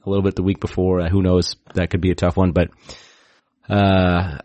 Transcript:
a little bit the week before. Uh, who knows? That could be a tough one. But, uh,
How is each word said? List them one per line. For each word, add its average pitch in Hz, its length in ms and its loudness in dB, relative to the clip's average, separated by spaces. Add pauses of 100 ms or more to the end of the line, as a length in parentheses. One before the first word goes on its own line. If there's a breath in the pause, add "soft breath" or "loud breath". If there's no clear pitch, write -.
a 98 40 -6
little 98 140 0
bit 95 140 -2
the 92 60 -2
week 95 180 -2
before. 92 400 -2
Uh, 85 80 -2
who 98 120 2
knows? 90 360 0 (180)
That 90 140 -2
could 92 120 -4
be 92 100 2
a 85 40 -2
tough 87 220 0
one. 92 160 2
But, 87 160 2 (1000 loud breath)
uh, 92 760 2